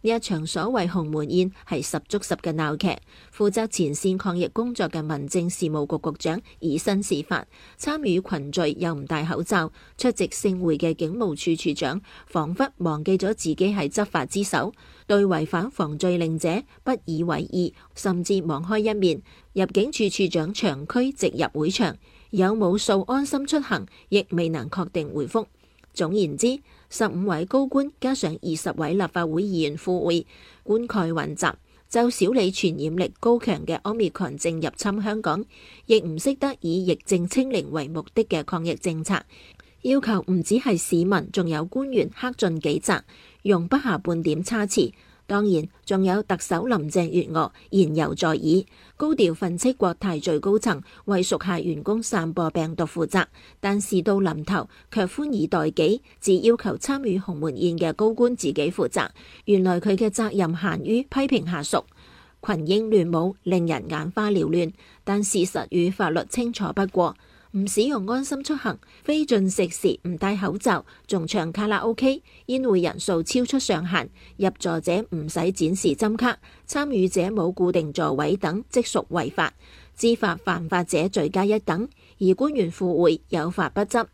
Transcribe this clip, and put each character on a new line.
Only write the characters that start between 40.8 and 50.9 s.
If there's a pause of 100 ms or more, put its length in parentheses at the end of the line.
民，
仲
有
官
員
克
盡
己
責， (420)
用
不
下
半
點
差
池。 (340)
當
然， (200)
仲
有
特
首
林
鄭
月 (100)
娥 (200)
言
猶
在
耳， (300)
高
調
訓
斥
國
泰
最
高
層 (240)